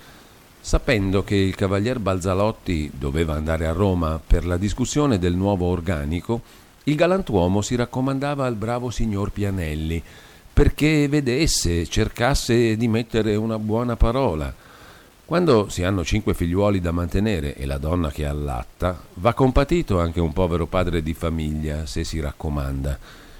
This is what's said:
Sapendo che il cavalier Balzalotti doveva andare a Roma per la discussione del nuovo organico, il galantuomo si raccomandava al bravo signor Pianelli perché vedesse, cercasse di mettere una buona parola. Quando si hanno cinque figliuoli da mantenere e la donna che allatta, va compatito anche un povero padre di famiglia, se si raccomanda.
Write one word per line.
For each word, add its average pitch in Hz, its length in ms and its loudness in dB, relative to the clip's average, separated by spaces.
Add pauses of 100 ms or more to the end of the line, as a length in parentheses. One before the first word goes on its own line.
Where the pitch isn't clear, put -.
(600)
Sapendo 98 640 0
che - 100 -2
il 95 200 2
cavalier 101 440 0
Balzalotti 92 960 -2
doveva 71 400 -2
andare 80 320 -2
a 80 60 0
Roma 85 520 0
per 82 220 2
la 90 100 0
discussione 117 640 0
del 87 160 2
nuovo 92 320 0
organico, 87 720 -2 (440)
il 147 100 0
galantuomo 135 640 2
si 104 140 -4
raccomandava 135 720 -2
al 123 80 -2
bravo 120 340 -4
signor 104 420 -2
Pianelli 82 720 -2 (500)
perché 147 560 4
vedesse, 123 760 0
cercasse 117 920 2
di 117 120 2
mettere 110 460 0
una 110 240 -2
buona 113 380 -2
parola. 110 580 2 (720)
Quando 160 420 4
si 90 140 -4
hanno 90 220 0
cinque 107 300 0
figliuoli 95 460 2
da 85 120 -2
mantenere 85 640 -2
e 67 100 -8
la 69 120 -4
donna 78 320 0
che 76 140 -6
allatta, 73 800 -4 (120)
va 101 200 0
compatito 135 640 2
anche 85 220 0
un 82 120 2
povero 85 340 0
padre 85 360 0
di 80 120 -4
famiglia, 78 720 -4
se 82 200 -6
si 80 160 -6
raccomanda. 69 800 -4 (420)